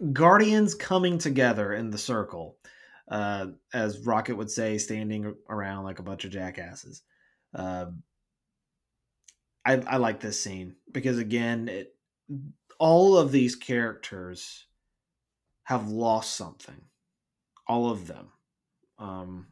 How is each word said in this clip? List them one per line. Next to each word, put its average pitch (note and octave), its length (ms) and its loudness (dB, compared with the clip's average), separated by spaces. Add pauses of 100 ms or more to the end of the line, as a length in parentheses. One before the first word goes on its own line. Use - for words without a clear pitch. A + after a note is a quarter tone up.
(140)
Guardians G#3 600 6
coming F3+ 420 2
together B2 560 2
in A2+ 160 -4
the G#2+ 80 -6
circle, G2 600 -6 (480)
uh, G2+ 400 -4 (260)
as G#2+ 320 -2
Rocket B2 300 0
would G#2+ 160 -6
say, A2 260 -2
standing G#2+ 580 -6 (140)
around G2 360 -6
like F#2+ 140 -10
a F#2+ 40 -14
bunch F#2+ 220 -10
of F#2+ 60 -12
jackasses. F2+ 720 -12 (500)
Uh, F2+ 380 -8 (1700)
I, B2+ 100 6
I B2+ 220 0
like A2+ 220 0
this G#2 220 -6
scene F#2 360 -10 (140)
because, B2+ 260 -2
again, A#2 520 -2
it, G2 280 -10 (840)
all F3 380 8
of C#3+ 140 4
these B2 240 4
characters G#2+ 1120 -6 (960)
have A2 260 -4
lost A2 460 0
something. - 500 -16 (840)
All A#2+ 220 2
of F#2+ 180 -6
them. G1+ 240 -16 (680)
Um, F#2 540 -12